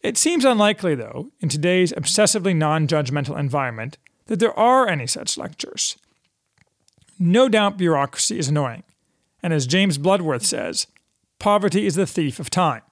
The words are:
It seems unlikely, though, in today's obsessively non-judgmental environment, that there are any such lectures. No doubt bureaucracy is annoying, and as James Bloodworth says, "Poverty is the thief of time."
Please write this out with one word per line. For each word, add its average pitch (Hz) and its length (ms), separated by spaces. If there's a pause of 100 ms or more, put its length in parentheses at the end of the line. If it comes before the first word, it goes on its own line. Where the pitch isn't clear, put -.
It - 160
seems 320 280
unlikely, 208 500
though, 120 440
in 165 100
today's 175 440
obsessively 196 640
non-judgmental 151 800
environment, 131 600 (300)
that 220 120
there 220 180
are 247 300
any 143 200
such - 300
lectures. - 600 (1200)
No 190 300
doubt 208 300
bureaucracy 160 600
is 135 120
annoying, 147 340 (580)
and 170 120
as 139 140
James 180 300
Bloodworth 156 480
says, - 420 (520)
"Poverty 208 460
is 175 100
the 185 100
thief 151 340
of - 100
time." 156 320 (100)